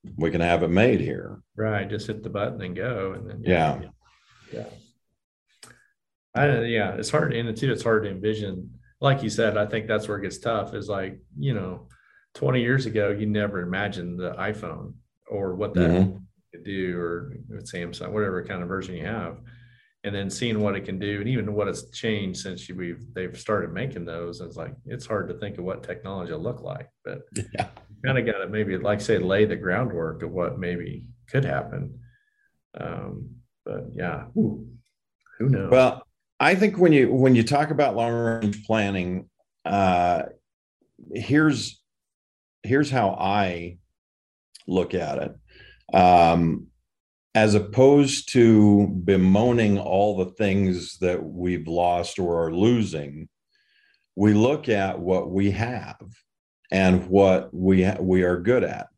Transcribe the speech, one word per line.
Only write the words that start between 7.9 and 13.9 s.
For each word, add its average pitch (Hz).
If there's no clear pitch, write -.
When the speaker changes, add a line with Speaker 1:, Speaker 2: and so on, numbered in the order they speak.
Speaker 2:
to 98
envision. 95
Like 135
you 110
said, 107
I 104
think 107
that's 110
where 101
it 95
gets 92
tough 107
is 101
like, 95
you 139
know, 92
twenty 131
years 123
ago, 104
you 104
never 101
imagined 90